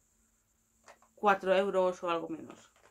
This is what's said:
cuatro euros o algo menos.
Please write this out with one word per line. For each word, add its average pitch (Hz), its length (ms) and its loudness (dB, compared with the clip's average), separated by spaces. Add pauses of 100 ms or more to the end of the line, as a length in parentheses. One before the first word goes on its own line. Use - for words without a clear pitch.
(1160)
cuatro 190 400 4
euros 185 480 -2
o 180 60 -10
algo 165 220 -6
menos. - 420 -20 (180)